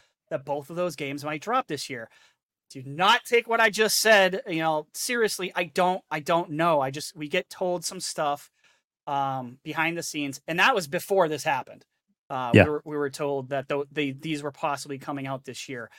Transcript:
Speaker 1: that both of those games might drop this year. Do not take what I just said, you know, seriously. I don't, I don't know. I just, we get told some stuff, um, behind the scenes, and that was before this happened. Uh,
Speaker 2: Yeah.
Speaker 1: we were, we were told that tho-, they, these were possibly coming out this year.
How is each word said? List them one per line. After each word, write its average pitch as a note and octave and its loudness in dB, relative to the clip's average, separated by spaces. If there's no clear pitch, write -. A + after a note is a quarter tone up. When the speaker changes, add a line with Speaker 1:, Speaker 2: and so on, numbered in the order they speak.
Speaker 1:
that C#3 -6
both C#3+ -6
of E3 -8
those F3 -2
games C#3+ -8
might D3+ -6
drop B3 -2
this D3 -8
year. A#2 -10
Do C3 -14
not F#3 2
take A#3 2
what A3+ 4
I A3 6
just G#3 2
said, G3 6
you E3 -2
know, D#3 0
seriously. A3 -2
I F3+ 0
don't, F3+ 0
I D#3 -4
don't E3+ 0
know. D#3 4
I C3+ 0
just, C#3+ -10
we D#3 -8
get F3+ -2
told F3+ -4
some F#3 -8
stuff, C#3+ -4
um, C3+ -4
behind D#3+ -2
the E3 -6
scenes, C#3+ -6
and E3 -2
that A#3+ 4
was F3+ 0
before F3 2
this D3 -4
happened. C3+ -4
Uh, B2+ 0
Speaker 2:
Yeah. - 10
Speaker 1:
we D3+ 2
were, D3+ -4
we D3+ -6
were C#3+ -2
told C#3 -4
that C3+ -4
tho-, C#3+ -2
they, D3 -2
these C#3+ -6
were D3 -6
possibly C#3+ -6
coming C#3 -8
out C3+ -8
this - -12
year. A#2+ -10